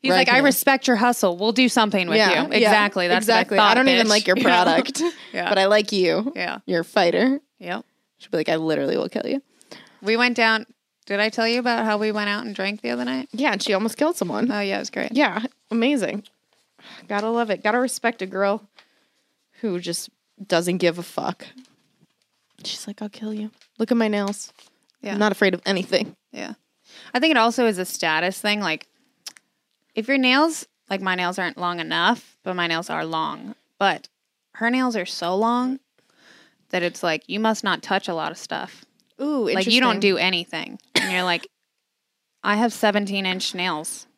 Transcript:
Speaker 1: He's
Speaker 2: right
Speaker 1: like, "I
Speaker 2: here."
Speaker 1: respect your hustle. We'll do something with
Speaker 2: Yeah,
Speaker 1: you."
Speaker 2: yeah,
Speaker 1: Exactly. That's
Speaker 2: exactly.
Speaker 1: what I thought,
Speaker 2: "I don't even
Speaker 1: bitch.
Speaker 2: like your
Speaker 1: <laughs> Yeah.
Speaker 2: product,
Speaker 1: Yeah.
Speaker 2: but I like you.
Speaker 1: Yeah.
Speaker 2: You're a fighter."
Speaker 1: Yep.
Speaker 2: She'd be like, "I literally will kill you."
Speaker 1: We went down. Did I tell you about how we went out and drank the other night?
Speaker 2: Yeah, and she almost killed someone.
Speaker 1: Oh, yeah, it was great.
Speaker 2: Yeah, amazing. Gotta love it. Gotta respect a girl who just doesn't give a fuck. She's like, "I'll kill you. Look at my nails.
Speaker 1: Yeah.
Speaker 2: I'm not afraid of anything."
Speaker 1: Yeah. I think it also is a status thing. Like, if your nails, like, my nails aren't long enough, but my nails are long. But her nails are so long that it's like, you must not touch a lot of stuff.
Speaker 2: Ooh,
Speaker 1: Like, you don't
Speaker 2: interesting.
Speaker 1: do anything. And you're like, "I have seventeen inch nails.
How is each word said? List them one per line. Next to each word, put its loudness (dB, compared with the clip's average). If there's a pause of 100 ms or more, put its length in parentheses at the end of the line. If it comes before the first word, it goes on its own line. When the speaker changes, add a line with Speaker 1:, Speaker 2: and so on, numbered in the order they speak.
Speaker 1:
He's -2
Speaker 2:
right 4
Speaker 1:
like, 4
"I 6
Speaker 2:
here." 6
Speaker 1:
respect 4
your 4
hustle. 2
We'll 0
do 4
something 2
with 2
Speaker 2:
Yeah, 4
Speaker 1:
you." -8
Speaker 2:
yeah, 2
Speaker 1:
Exactly. 4
That's 2
Speaker 2:
exactly. 4
Speaker 1:
what 6
I 6
thought, 6
Speaker 2:
"I 4
don't 6
even 4
Speaker 1:
bitch. 0
Speaker 2:
like 4
your 4
Speaker 1:
<laughs> 0
Yeah. 0
Speaker 2:
product, 4 (300)
Speaker 1:
Yeah. -4
Speaker 2:
but 2
I 4
like 4
you. 0
Speaker 1:
Yeah. -6
Speaker 2:
You're -2
a -4
fighter." 2 (200)
Speaker 1:
Yep. -10 (340)
Speaker 2:
She'd -14
be -2
like, -2
"I 2
literally 0
will -2
kill -6
you." -4 (600)
Speaker 1:
We 0
went 2
down. 2 (400)
Did -4
I 2
tell -2
you 0
about 0
how 0
we 0
went -2
out -4
and -10
drank -6
the -6
other -4
night? -6
Speaker 2:
Yeah, 0
and -2
she 0
almost -2
killed 0
someone. -2
Speaker 1:
Oh, -2
yeah, -4
it -2
was -8
great. -6
Speaker 2:
Yeah, 0 (280)
amazing. 0 (880)
Gotta -2
love 0
it. -2
Gotta 2
respect -2
a -6
girl -2 (960)
who -4
just -8 (380)
doesn't 0
give 2
a -10
fuck. -8 (1160)
She's -10
like, -12
"I'll -8
kill -10
you. -8 (260)
Look -2
at 2
my 4
nails. -2 (480)
Speaker 1:
Yeah. -8
Speaker 2:
I'm -4
not 4
afraid 4
of -6
anything." -2 (160)
Speaker 1:
Yeah. -12 (600)
I 0
think 2
it 4
also 2
is 2
a -4
status -2
thing. -2
Like, -4 (1080)
if -4
your 2
nails, 2 (240)
like, -4
my -2
nails -2
aren't -6
long -4
enough, -2
but -6
my -2
nails -4
are -4
long. -6 (240)
But 0 (460)
her -2
nails 0
are -4
so -4
long 0 (920)
that -2
it's -6
like, -2
you -6
must 0
not -2
touch -2
a -4
lot -6
of -14
stuff. -12 (360)
Speaker 2:
Ooh, -2
Speaker 1:
Like, 0
you 4
don't 4
Speaker 2:
interesting. -4
Speaker 1:
do 2
anything. -4 (160)
And -2
you're -2
like, -4 (960)
"I 0
have 2
seventeen 0
inch -4
nails. -6 (100)